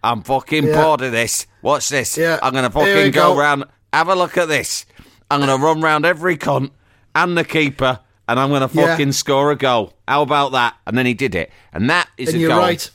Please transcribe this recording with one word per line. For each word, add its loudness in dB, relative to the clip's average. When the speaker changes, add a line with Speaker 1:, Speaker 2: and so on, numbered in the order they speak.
Speaker 1:
I'm -2
fucking -2
Speaker 2:
Yeah. 2
Speaker 1:
bored 2
of -4
this. -2
Watch -2
this. -4
Speaker 2:
Yeah. 0
Speaker 1:
I'm 0
gonna 0
Speaker 2:
Here 0
we 2
Speaker 1:
fucking 4
go 4
Speaker 2:
go. 0
Speaker 1:
round. 0
Have 0
a 2
look -2
at 0
this. -4
I'm 0
gonna 2
run 2
round 2
every 0
cunt -2
and 0
the 0
keeper, -2
and 0
I'm 0
gonna 0
Speaker 2:
Yeah. 4
Speaker 1:
fucking 0
score 0
a 0
goal. -2
How 2
about 0
that? 0
And -4
then 0
he 0
did -4
it. -4
And -2
that 2
is -6
Speaker 2:
And -2
Speaker 1:
a -2
Speaker 2:
you're 0
Speaker 1:
goal. 2
Speaker 2:
right. -2